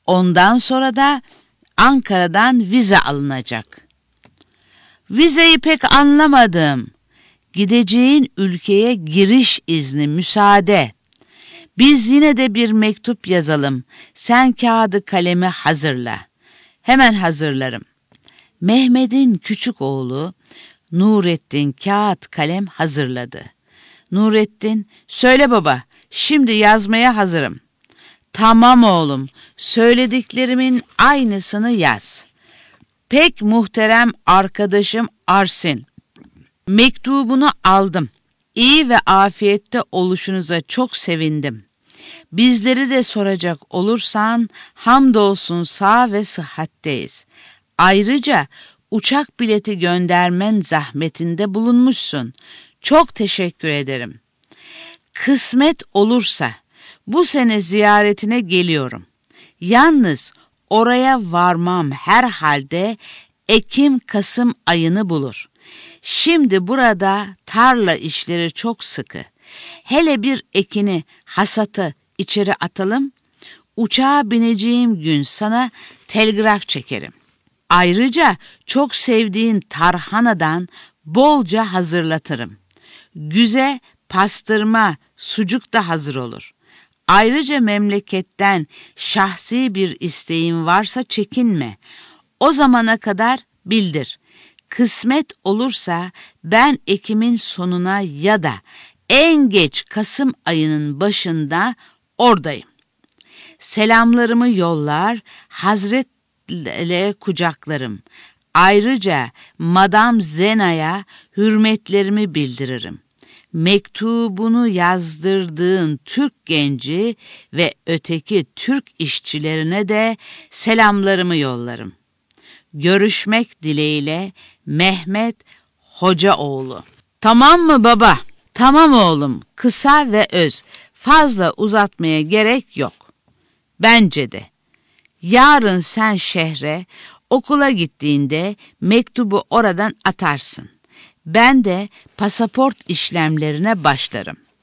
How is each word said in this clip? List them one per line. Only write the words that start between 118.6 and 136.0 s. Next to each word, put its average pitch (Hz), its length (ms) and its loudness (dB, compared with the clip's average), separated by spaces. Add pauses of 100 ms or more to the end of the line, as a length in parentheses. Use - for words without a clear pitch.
işçilerine 160 880 -6
de 214 300 -2 (320)
selamlarımı 196 840 0
yollarım. 120 580 -6 (800)
Görüşmek 196 880 -2
dileğiyle 151 680 -4 (340)
Mehmet 190 680 -2 (420)
Hocaoğlu. 147 1080 -2 (380)
Tamam 262 400 6
mı 302 220 4
baba? 226 360 6 (340)
Tamam 285 400 6
oğlum. 156 480 2 (140)
Kısa 277 560 2
ve 214 200 2
öz. 165 320 -2 (300)
Fazla 254 640 2
uzatmaya 196 640 0
gerek 214 560 -2
yok. - 360 -10 (640)
Bence 185 520 2
de. 101 140 -16 (760)
Yarın 233 580 4
sen 220 360 -2